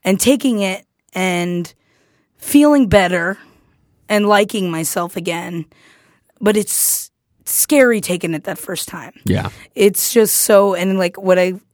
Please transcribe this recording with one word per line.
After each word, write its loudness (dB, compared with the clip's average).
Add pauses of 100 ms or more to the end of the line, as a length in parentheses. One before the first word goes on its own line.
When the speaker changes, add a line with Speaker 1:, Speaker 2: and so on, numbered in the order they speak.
Speaker 1:
and 0
taking 0
it -4 (280)
and -4 (640)
feeling 4
better 0 (720)
and 0
liking 0
myself -6
again. -8 (760)
But 2
it's -4 (340)
scary 2
taking -4
it -8
that -8
first -10
time. -16 (120)
Speaker 2:
Yeah. -2 (240)
Speaker 1:
It's 0
just 2
so, 4
and, -2
like, -2
what 2
I 0 (200)